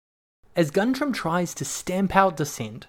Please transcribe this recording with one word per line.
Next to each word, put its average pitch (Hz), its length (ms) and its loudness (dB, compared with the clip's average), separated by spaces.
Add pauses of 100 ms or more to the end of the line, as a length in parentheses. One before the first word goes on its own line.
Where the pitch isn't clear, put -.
(560)
As 165 160 2
Guntram 262 420 2
tries 175 400 -2
to - 100 -8
stamp 185 520 -2
out 190 220 4
dissent 117 500 -6